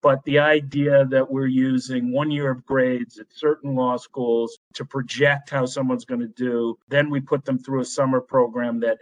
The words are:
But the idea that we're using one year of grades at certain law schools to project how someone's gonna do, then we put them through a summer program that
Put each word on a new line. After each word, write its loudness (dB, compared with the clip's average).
But 2
the 2
idea 4
that 0
we're -2
using 0
one 0
year -2
of -6
grades -2
at -20
certain -2
law 0
schools -2
to -10
project -2
how -2
someone's -4
gonna -6
do, -4
then 0
we -2
put -4
them -2
through -4
a -4
summer 0
program 0
that 0